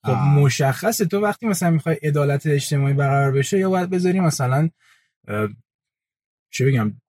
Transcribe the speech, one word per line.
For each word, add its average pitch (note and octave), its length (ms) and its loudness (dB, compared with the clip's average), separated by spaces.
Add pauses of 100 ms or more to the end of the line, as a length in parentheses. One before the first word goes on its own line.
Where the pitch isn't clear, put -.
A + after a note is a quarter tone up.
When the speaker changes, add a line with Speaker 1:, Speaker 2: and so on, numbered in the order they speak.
Speaker 1:
خب، - 60 -2
Speaker 2:
آه. C#3 260 2
Speaker 1:
مشخصه C#3+ 680 2
تو G3+ 140 -2
وقتی G#3 280 -2
مثلاً F#3 220 0
می‌خوای D#3+ 260 0
عدالت C#3+ 520 -2
اجتماعی C#3 460 0
برقرار C#3 380 0
بشه، C#3 280 0
یا F#3+ 100 0
باید F3+ 200 0
بذاری F#3 300 0
مثلاً، D3 500 0 (580)
اه، G#2 200 -4 (1040)
چی B2+ 140 -2
بگم A2+ 280 0 (160)